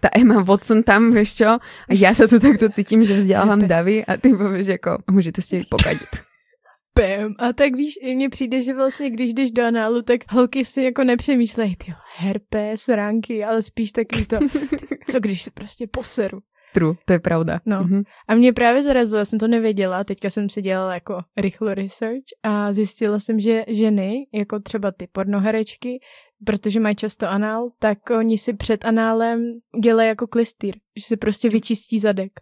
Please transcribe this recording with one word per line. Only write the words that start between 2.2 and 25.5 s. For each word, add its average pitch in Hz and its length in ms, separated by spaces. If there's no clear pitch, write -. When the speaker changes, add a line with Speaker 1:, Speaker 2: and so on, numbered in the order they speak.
Speaker 1:
tu 226 160
takto 220 320
cítim, 214 320
že 202 100
vzdelávam 202 460
Speaker 2:
Herpes. 196 80
Speaker 1:
davy 175 320
a 185 160
ty 262 160
povieš 190 480
ako, - 260
„Môžete 180 380
si 180 240
pokadiť.“ - 440
Speaker 2:
Pem. 208 400
A 247 160
tak 269 240
víš, 294 240
i 254 140
mně 269 140
přijde, 254 340
že 254 120
vlastně, 269 360
když 233 220
jdeš 254 180
do 240 140
análu, 233 380
tak 240 180
holky 247 320
si - 180
jako 254 220
nepřemýšlej, 240 720
„Tyjo, - 200
herpes, 208 720
ranky“, 214 560
ale 226 180
spíš 214 300
takový 226 340
to, 226 120
„Co 254 100
když 196 220
se - 80
prostě - 360
poseru?“ 202 540
Speaker 1:
True, 165 200
to - 80
je 175 60
pravda. 165 480
Speaker 2:
No. 196 180
Speaker 1:
Mhm. 190 180
Speaker 2:
A 214 60
mě 240 180
právě 240 300
zarazilo, 247 360
já 208 60
jsem 220 140
to 220 100
nevěděla, 202 560
teďka 196 260
jsem 202 180
si 202 140
dělala 185 320
jako 180 240
rychlo 196 380
research 220 680
a 208 300
zjistila 208 460
jsem, 220 220
že 220 280
ženy, 214 680
jako 208 260
třeba 202 320
ty 180 160
pornoherečky, 214 920